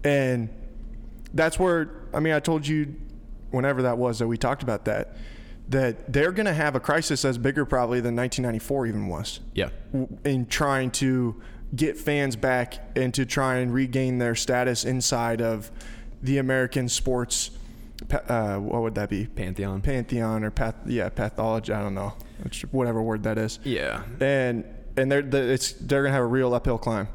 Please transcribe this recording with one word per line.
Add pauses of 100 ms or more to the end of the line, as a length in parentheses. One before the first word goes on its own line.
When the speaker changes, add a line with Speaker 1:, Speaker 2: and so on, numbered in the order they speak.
Speaker 1:
And (840)
that's
where, (240)
I
mean,
I
told
you (560)
whenever
that
was
that
we
talked
about
that, (540)
that
they're
gonna
have
a
crisis
that's
bigger
probably
than
nineteen
ninety-four
even
was. (120)
Speaker 2:
Yeah. (220)
Speaker 1:
W-, (160)
in
trying
to (340)
get
fans
back
and
to
try
and
regain
their
status
inside
of (520)
the
American
sports (560)
pa-, (120)
uh,
what
would
that
be?
Speaker 2:
Pantheon.
Speaker 1:
Pantheon
or
path-, (100)
yeah,
pathology,
I
don't
know. (300)
Which, (100)
whatever
word
that
is.
Speaker 2:
Yeah. (180)
Speaker 1:
And, (320)
and
they're,
the,
it's,
they're
gonna
have
a
real
uphill
climb.